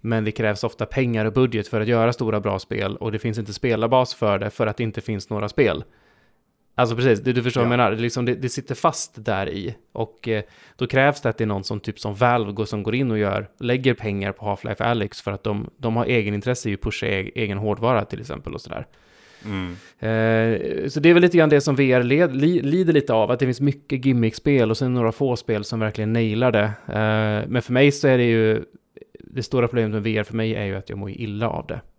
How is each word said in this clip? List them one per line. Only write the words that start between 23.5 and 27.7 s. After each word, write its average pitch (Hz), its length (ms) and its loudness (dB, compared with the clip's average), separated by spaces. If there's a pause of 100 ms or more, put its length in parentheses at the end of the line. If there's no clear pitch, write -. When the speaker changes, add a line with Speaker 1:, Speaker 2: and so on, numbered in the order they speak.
Speaker 1:
mycket 135 440 -2
gimmickspel 123 640 4
och 110 80 0
sen 127 160 0
några 117 180 2
få 127 240 0
spel 107 280 -4
som 113 160 -6
verkligen 110 340 -2
nailar 117 380 2
det. 107 120 4 (240)
Eh, 107 600 0
men 123 120 0
för - 120 -4